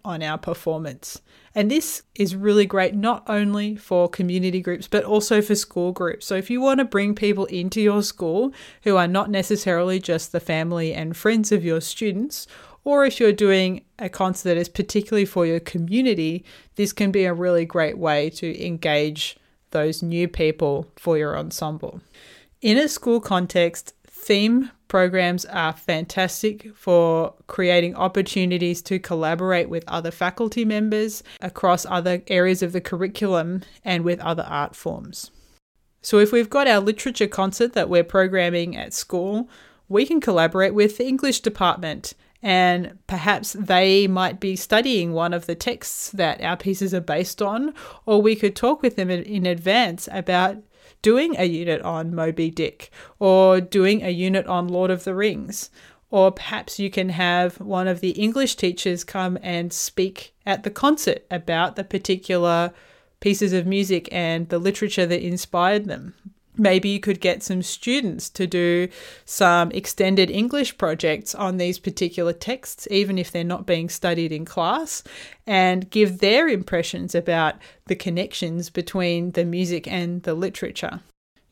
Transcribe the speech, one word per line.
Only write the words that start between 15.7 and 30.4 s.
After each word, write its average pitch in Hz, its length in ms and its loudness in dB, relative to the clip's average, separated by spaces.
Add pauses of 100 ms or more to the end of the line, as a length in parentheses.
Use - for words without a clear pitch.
this 202 160 0
can 202 180 0
be 190 140 4
a 180 100 0
really 175 300 2
great 165 340 -2
way 156 320 0
to - 340 -8
engage 156 720 -2 (360)
those 160 300 0
new 170 240 0
people 156 600 0 (100)
for 165 220 0
your 151 180 -2
ensemble. 156 640 -8 (600)
In 226 160 4
a 294 100 4
school 233 320 0
context, 180 760 0 (120)
theme 226 640 2 (180)
programs 185 560 2
are 165 300 -2
fantastic 185 1000 -4
for 165 600 2 (120)
creating 175 480 2
opportunities 180 840 0
to 190 180 -4
collaborate 170 680 0
with 165 180 -6
other 165 240 -6
faculty 214 540 -2